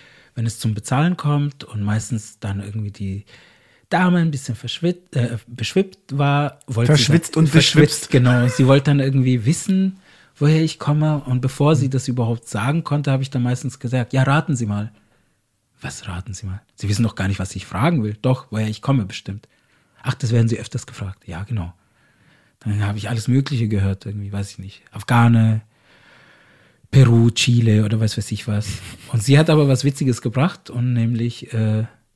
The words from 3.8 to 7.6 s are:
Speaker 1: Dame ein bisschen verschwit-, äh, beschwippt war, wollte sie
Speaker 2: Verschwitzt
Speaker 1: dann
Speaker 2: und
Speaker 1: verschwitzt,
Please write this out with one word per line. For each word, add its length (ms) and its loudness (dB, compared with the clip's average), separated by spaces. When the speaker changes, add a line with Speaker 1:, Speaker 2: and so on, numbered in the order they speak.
Speaker 1:
Dame 300 2
ein 100 0
bisschen 240 -6
verschwit-, 600 -6
äh, 220 -2
beschwippt 680 -4
war, 520 0
wollte 280 2
sie 100 4
Speaker 2:
Verschwitzt 300 2
Speaker 1:
dann 100 4
Speaker 2:
und 40 6
Speaker 1:
verschwitzt, 600 4